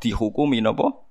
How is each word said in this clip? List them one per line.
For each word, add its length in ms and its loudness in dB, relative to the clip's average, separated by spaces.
dihukumi 560 0
napa? 320 2